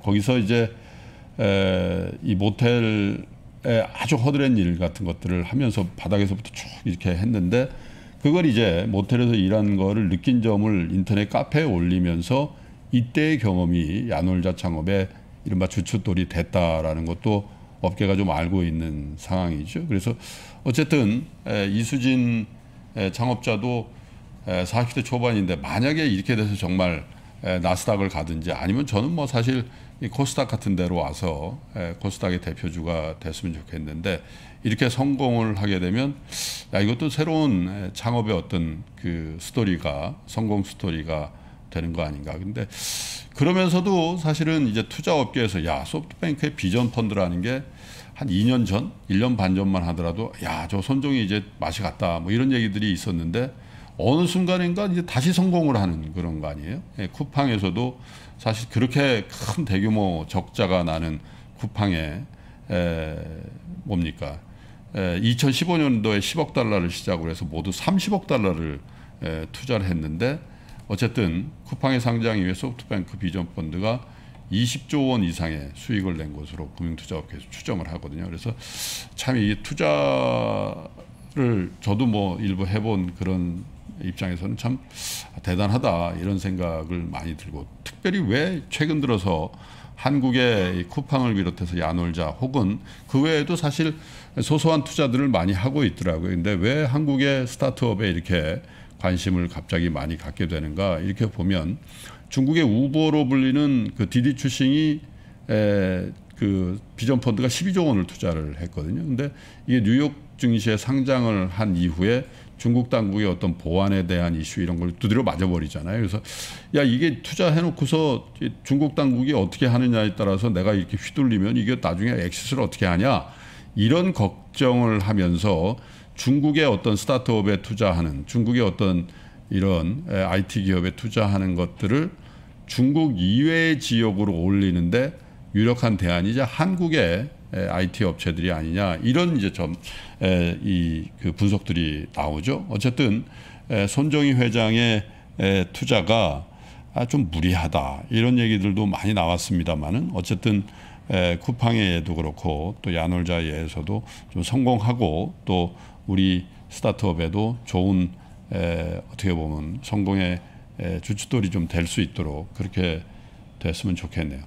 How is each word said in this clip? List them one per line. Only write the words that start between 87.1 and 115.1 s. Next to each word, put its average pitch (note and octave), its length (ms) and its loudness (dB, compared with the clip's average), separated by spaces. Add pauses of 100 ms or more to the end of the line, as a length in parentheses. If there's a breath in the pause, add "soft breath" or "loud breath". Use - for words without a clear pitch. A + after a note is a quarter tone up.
들고, D2 280 -12 (180)
특별히 - 360 -2
왜 D3+ 500 0
최근 D#3 320 0
들어서 F#2+ 500 0 (440 loud breath)
한국의 B2 840 2
이 F2 40 -2
쿠팡을 C3 500 0
비롯해서 F2 460 0
야놀자 E2 480 0
혹은 A#2 520 0 (280 loud breath)
그 C3 140 2
외에도 D#3 340 2
사실 D#3 400 0 (460 loud breath)
소소한 D#3 420 4
투자들을 C#3 460 2
많이 F#2+ 240 4
하고 C3+ 320 2
있더라고요. E2+ 440 0
근데 F2+ 220 0
왜 A2+ 320 2
한국의 C#3 640 2
스타트업에 A#2 640 0
이렇게 E2+ 520 0 (380 loud breath)
관심을 F2+ 480 2
갑자기 F2 420 -2
많이 D2+ 280 -4
갖게 D#2 300 -4
되는가? D#2+ 520 -2
이렇게 G2 280 -2
보면 F#2 500 0 (520 loud breath)
중국의 D3+ 340 4
우버로 C#3+ 640 4
불리는 C3 680 2
그 G2+ 140 0
디디 B2 260 2
추싱이, C#3+ 640 2 (500 loud breath)
에, G2 600 2 (260)
그 F#2+ 460 0 (160)
비전 A#2+ 240 2
펀드가 A#2+ 260 2
십이 F3 240 0
조 F3+ 140 4
원을 G2+ 220 2
투자를 D#2 520 -4
했거든요. E2+ 440 -6
근데 C#3+ 280 -4 (360 loud breath)
이게 B2+ 140 4
뉴욕 C3 320 4 (240)
증시에 A2+ 380 2
상장을 B2 720 2
한 F#2+ 300 0
이후에 F2+ 480 2 (320 loud breath)
중국 A#2+ 320 2
당국의 G#2 380 2
어떤 F2 300 0
보안에 F#2+ 500 2
대한 F2 280 2
이슈 D#2+ 260 -4
이런 F2 180 0
걸 F2 140 -2
두드려 A2 300 2